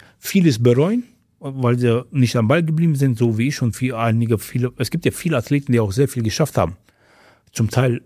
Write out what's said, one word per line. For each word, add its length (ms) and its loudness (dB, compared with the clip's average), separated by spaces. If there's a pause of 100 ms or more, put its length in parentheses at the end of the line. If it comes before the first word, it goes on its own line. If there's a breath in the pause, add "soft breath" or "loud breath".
(180 soft breath)
vieles 440 2
bereuen, 420 4 (360)
weil 380 -2
sie 340 0
nicht 240 2
am 120 2
Ball 160 2
geblieben 320 0
sind, 240 0
so 180 2
wie 120 0
ich 120 -8
und 140 0
viel, 180 -4
einige, 460 0
viele, 380 -6
es 120 -4
gibt 160 -4
ja 60 2
viele 260 -4
Athleten, 340 -2
die 80 4
auch 120 0
sehr 160 0
viel 160 -6
geschafft 340 -2
haben. 200 0 (760 soft breath)
Zum 160 0
Teil, 360 0